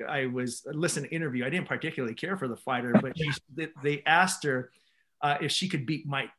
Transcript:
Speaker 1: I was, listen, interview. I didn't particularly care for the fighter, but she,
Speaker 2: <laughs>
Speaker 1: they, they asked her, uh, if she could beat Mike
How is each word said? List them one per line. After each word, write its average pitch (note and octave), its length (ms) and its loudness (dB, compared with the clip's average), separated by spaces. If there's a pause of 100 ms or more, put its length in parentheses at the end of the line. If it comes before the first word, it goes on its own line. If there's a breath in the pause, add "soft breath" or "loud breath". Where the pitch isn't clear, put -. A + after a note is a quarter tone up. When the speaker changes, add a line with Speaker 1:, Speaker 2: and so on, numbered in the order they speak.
Speaker 1:
I C#3 180 0
was, B2 380 -4
listen, D3+ 400 0
interview. C#3+ 400 -2
I C3+ 40 -2
didn't D#3+ 180 -2
particularly D3+ 480 -2
care F#3+ 220 -4
for C3+ 100 -2
the A2+ 100 -4
fighter, B2 440 2
but C3+ 160 -4
she, D3+ 140 -2 (120)
Speaker 2:
<laughs> C#3 120 -20
Speaker 1:
they, D#3 120 -4 (160)
they D3 220 0
asked F3 380 6
her, B2+ 280 0 (500)
uh, C#3+ 200 4
if D3 100 0
she - 180 0
could C#3+ 160 -2
beat D3+ 200 -2
Mike C#3 340 -4